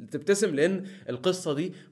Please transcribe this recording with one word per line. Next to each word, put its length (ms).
تبتسم، 440
لأن 300
القصة 460
دي 180